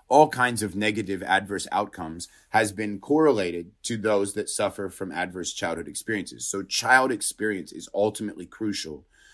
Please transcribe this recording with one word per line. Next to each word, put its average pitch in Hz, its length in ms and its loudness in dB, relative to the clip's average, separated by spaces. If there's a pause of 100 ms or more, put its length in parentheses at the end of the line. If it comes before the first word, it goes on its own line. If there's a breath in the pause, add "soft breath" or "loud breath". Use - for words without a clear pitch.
all 147 200 8
kinds 123 340 0
of 95 140 -4
negative 104 480 0
adverse 98 480 0
outcomes 85 560 -4 (220 soft breath)
has 110 200 4
been 101 300 -6
correlated 104 720 2 (100)
to 117 140 -4
those 101 380 0
that 104 140 -4
suffer 101 400 -2
from 92 220 -10
adverse 87 420 -6
childhood 82 360 -6
experiences. - 580 -6
So 98 160 -4
child 131 480 4
experience 104 600 -4
is - 200 -14
ultimately 104 540 -2
crucial 95 580 -6 (300 soft breath)